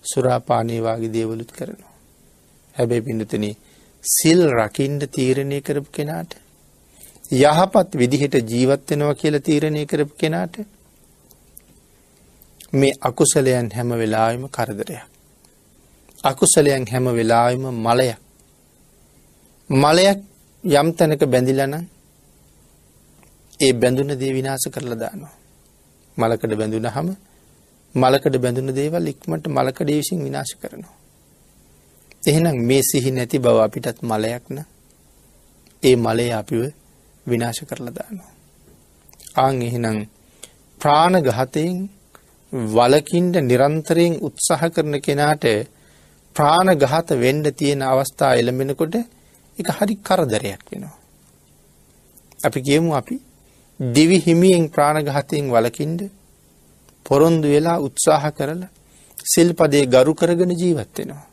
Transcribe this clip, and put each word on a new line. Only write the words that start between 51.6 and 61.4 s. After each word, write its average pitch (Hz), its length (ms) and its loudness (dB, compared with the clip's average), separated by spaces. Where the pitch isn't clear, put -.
අපි 147 200 -2
කියමු 147 320 2
අපි 143 240 -4
දිවි 151 380 4
හිමියෙන් 170 480 4
ප්‍රාණඝාතයෙන් 147 840 -2
වළකින්න 120 480 0
පොරොන්දු 156 420 4
වෙලා 156 300 2
උත්සාහ 143 500 0
කරලා 156 440 -6
සිල්පදේ 165 600 2
ගරු 127 280 4
කරගෙන 175 380 0
ජීවත් 170 420 -2
වෙනවා. - 380 -12